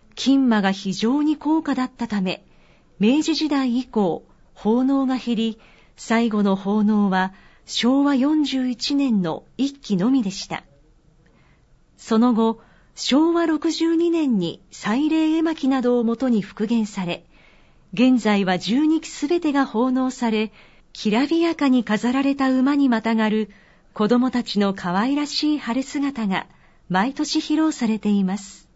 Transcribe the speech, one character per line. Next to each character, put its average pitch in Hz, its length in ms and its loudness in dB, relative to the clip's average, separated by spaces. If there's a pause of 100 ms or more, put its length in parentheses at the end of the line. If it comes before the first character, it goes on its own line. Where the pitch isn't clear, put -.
(140)
金 269 320 2
馬 220 160 2
が 190 100 2
非 190 200 -6
常 240 300 0
に 302 140 0
高 311 260 0
価 285 120 -2
だ 254 100 -2
っ 254 120 -8
た 233 120 -6
た 208 120 -2
め、 185 240 -4 (540)
明 254 240 4
治 320 120 -2
時 302 140 -2
代 262 300 0
以 254 60 -4
降、 185 420 -2 (280)
奉 226 300 0
納 269 220 2
が 262 100 0
減 233 200 -4
り、 226 240 -4 (360)
最 233 320 0
後 208 140 0
の 196 140 2
奉 202 260 -2
納 208 280 2
は、 185 220 -2 (320)
昭 262 380 0
和 285 140 2
四 294 280 2
十 262 240 -2
一 247 280 -4
年 247 260 2
の 160 220 -6 (120)
一 277 180 -2
騎 - 220 -4
の 196 140 2
み 262 120 2
で 196 80 -4
し - 180 -10
た。 - 160 -10 (1300)
そ - 220 -2
の 240 160 4
後、 226 260 0 (340)
昭 320 380 2
和 339 140 0
六 320 240 0
十 330 240 0
二 339 160 2
年 294 280 0
に 170 220 -4 (120)
祭 262 360 -2
礼 320 220 2
絵 320 120 0
巻 320 260 -2
な 262 140 2
ど 247 180 2
を 233 40 0
も 226 120 0
と 262 120 -2
に 220 140 2
復 - 240 -6
元 226 200 0
さ 190 180 -6
れ、 175 200 -8 (720)
現 247 280 4
在 202 220 2
は 185 140 0
十 247 260 0
二 311 160 2
騎 - 80 -12
す - 200 -6
べ 349 120 0
て 311 120 -2
が 277 120 2
奉 247 260 0
納 262 200 0
さ 240 200 -2
れ、 220 220 -2 (400)
き - 180 -4
ら 247 160 2
び 330 140 2
や 330 140 2
か 294 140 0
に 254 160 2
飾 208 280 0
ら 269 100 0
れ 277 120 0
た 269 160 0
馬 262 260 2
に 277 120 4
ま 226 120 2
た 226 140 0
が 220 140 2
る 214 220 -2 (440)
子 208 140 0
供 247 220 2
た 240 120 -2
ち - 160 -6
の 196 160 0
可 185 240 -4
愛 254 160 0
ら 294 120 -2
し 302 280 -2
い 294 40 -2
晴 233 160 -6
れ 262 80 -2
姿 277 440 -4
が 185 220 -2 (400)
毎 196 260 0
年 302 240 -2
披 302 180 0
露 311 160 2
さ 240 140 -4
れ 220 120 0
て 208 120 -2
い 202 140 2
ま 185 120 -2
す。 - 400 -16